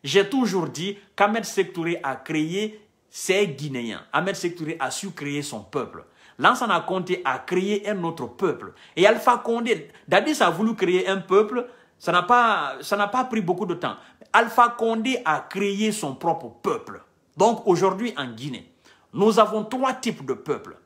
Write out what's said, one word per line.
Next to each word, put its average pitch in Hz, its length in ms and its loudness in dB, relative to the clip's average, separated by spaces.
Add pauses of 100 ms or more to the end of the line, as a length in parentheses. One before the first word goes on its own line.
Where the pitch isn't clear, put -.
J'ai 190 260 4
toujours 190 380 0
dit 170 300 -8 (180)
qu'Ahmed 214 280 2
Sékou 185 300 -2
Touré 170 300 -4
a 131 140 -4
créé 175 640 -4 (300)
ces 190 380 0
Guinéens. 131 560 -6 (100)
Ahmed 147 220 0
Sékou 175 240 -6
Touré 151 200 -6
a 131 120 -4
su - 180 -8
créer 143 320 -6
son 123 200 -10
peuple. 104 440 -8 (320)
Lansana 202 440 2
Conté 180 440 -4
a 127 140 -2
créé 202 500 -2
un 190 140 -2
autre 165 240 -6
peuple. 123 460 -4 (220)
Et 180 120 6
Alpha 226 300 4
Condé, 233 500 -2 (200)
Dadis 233 360 2
a 175 80 4
voulu 220 240 0
créer 180 320 2
un 196 100 0
peuple, 214 500 2 (300)
ça - 140 -4
n'a 175 100 4
pas, 185 600 2
ça - 140 -2
n'a 202 120 0
pas 254 160 -2
pris 220 180 -2
beaucoup 180 240 -2
de 175 80 -4
temps. 123 240 -6 (340)
Alpha 233 380 6
Condé 226 560 -2
a 151 140 2
créé 202 520 -2
son 143 220 -4
propre 160 360 -4 (120)
peuple. 117 400 -6 (340)
Donc 220 300 4
aujourd'hui 190 520 2
en 139 100 -6
Guinée, 117 440 -12 (420)
nous 214 260 4
avons 214 240 4
trois 262 300 -2
types 190 320 -6
de 131 80 -4
peuples. 110 520 -8